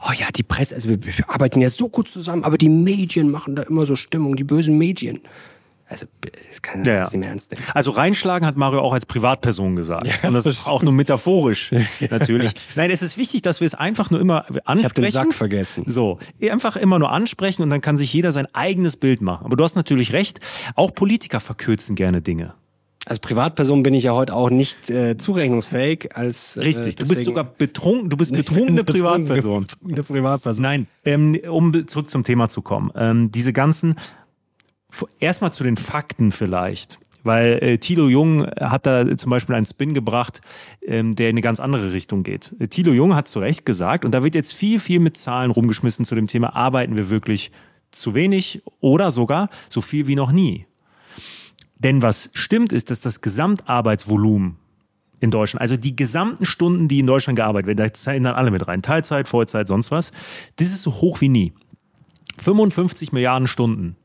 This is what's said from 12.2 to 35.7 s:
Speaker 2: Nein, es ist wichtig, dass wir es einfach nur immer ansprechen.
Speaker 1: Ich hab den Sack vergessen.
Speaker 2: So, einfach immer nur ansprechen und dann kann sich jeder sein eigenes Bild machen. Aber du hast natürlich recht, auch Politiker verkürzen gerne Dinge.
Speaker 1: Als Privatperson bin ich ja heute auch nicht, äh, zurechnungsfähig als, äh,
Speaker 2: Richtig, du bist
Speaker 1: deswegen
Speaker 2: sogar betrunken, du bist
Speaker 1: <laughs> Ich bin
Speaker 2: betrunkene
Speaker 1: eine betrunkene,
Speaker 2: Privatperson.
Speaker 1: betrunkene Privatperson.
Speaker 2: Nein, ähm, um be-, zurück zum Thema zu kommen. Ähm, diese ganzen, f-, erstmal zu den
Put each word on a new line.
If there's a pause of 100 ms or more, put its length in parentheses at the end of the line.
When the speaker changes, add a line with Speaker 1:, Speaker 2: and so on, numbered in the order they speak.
Speaker 2:
Nein,
es
ist
wichtig,
dass
wir
es
einfach
nur
immer (180)
ansprechen.
Speaker 1:
Ich
hab
den
Sack
vergessen.
Speaker 2:
So, (320)
einfach
immer
nur
ansprechen
und
dann
kann
sich
jeder
sein
eigenes
Bild
machen.
Aber
du
hast
natürlich
recht, (340)
auch
Politiker
verkürzen
gerne
Dinge. (500)
Speaker 1:
Als
Privatperson
bin
ich
ja
heute
auch
nicht,
äh,
zurechnungsfähig
als,
äh,
Speaker 2:
Richtig,
du
bist
Speaker 1:
deswegen
Speaker 2:
sogar
betrunken,
du
bist
Speaker 1:
<laughs>
Ich
bin
Speaker 2:
betrunkene
Speaker 1:
eine
betrunkene,
Speaker 2:
Privatperson.
Speaker 1:
betrunkene
Privatperson.
Speaker 2:
Nein, (180)
ähm, (140)
um
be-,
zurück
zum
Thema
zu
kommen.
Ähm,
diese
ganzen, (960)
f-, (120)
erstmal
zu
den